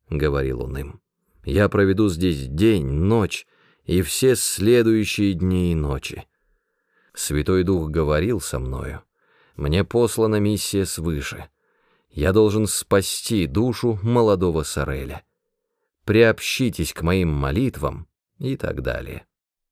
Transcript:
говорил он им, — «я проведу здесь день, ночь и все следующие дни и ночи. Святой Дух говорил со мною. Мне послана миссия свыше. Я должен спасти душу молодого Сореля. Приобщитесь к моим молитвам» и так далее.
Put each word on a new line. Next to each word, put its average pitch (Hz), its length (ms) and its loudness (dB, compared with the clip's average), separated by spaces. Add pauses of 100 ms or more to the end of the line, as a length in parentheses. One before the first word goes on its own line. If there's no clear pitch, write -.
говорил 69 540 -2
он 65 160 -8
им, — 69 220 -12 (440)
«я 95 240 2
проведу 101 400 4
здесь 82 380 -2
день, 85 400 2
ночь 90 600 0 (380)
и 90 180 0
все 127 340 2
следующие 110 1000 2
дни 90 380 0
и - 20 0
ночи. 71 520 -6 (840)
Святой 87 520 0
Дух 85 260 0
говорил 78 500 0
со - 200 -6
мною. - 420 -8 (540)
Мне 73 260 0
послана 110 540 2
миссия 101 500 0
свыше. 78 640 -6 (600)
Я 85 240 0
должен 107 360 4
спасти - 800 -2
душу 110 560 0
молодого 98 600 2
Сореля. 69 600 -6 (800)
Приобщитесь 110 880 2
к - 100 -10
моим 87 280 2
молитвам» 71 760 -2 (320)
и 131 180 -6
так - 260 -6
далее. - 440 -8 (460)